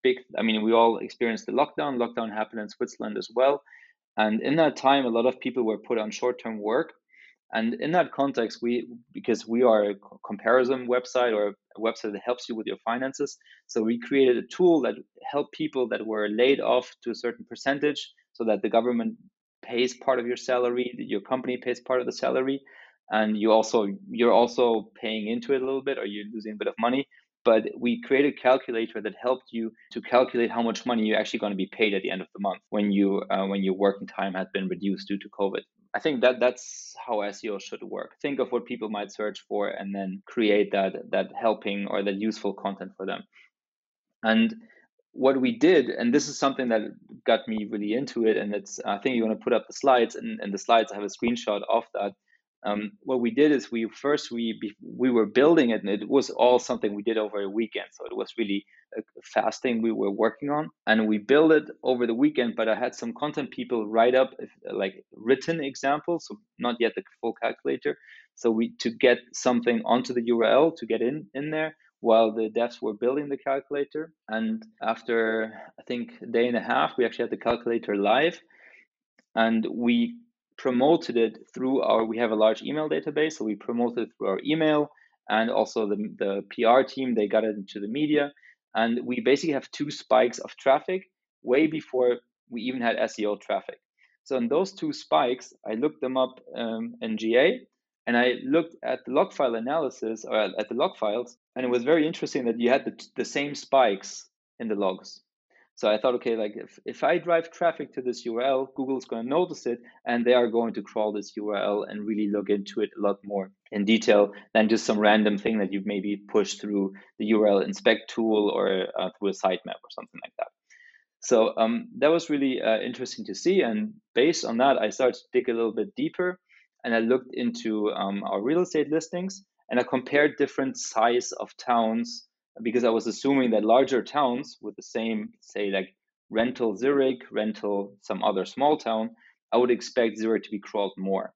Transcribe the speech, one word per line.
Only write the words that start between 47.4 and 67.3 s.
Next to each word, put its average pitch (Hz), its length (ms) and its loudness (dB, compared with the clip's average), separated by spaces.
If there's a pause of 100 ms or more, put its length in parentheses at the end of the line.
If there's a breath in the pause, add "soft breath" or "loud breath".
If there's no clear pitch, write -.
me 107 200 -4
really 104 260 -4
into 120 320 -2
it, 107 100 4
and 104 180 -4
it's, - 300 -10
I 101 140 -2
think 131 180 -2
you 113 60 2
wanna 110 140 0
put - 160 -2
up 107 140 2
the - 60 -20
slides, 123 420 4
and 113 260 -10
in 101 120 -6
the 98 60 -4
slides 113 340 2
I 98 40 -10
have 104 80 -6
a - 20 -6
screenshot 117 640 -2
of 113 160 0 (100)
that. 101 180 -4 (500)
Um, 104 380 -4
what 131 200 -2
we 117 100 0
did 147 220 4
is 131 200 -2
we 113 160 -2
first, 143 420 -4
we, 117 300 -6
be-, 101 220 -10
we 123 280 0
were 113 140 4
building 131 460 6
it, 104 100 0
and 98 80 -6
it 107 180 -2
was 131 220 2
all 123 300 4
something 117 360 -2
we 104 80 -8
did 113 140 -2
over 104 240 -4
a 98 80 -4
weekend. 104 440 -4
So - 120 -16
it 104 100 -12
was 107 220 -8
really 101 300 -2 (300 soft breath)
a 110 40 -8 (240)
fast 110 380 -2
thing 117 180 0
we 113 120 0
were 107 180 0
working 113 400 -2
on, 151 180 -2 (180)
and 110 220 2
we 107 80 2
built 143 360 6
it 151 180 4 (120)
over 123 240 0
the 113 80 0
weekend, 123 420 0
but 113 120 0
I 107 80 2
had 123 180 -4
some 117 200 -8
content 147 360 -6
people 117 360 -4
write 113 280 4
up, 131 240 2
if, - 120 -14 (200)
like, 101 320 -4 (100)
written 139 520 -2
examples, 147 640 -4
so 107 100 -14 (220)
not 120 200 -2
yet 113 160 0
the 95 80 -6 (200)
full 113 100 -4 (100)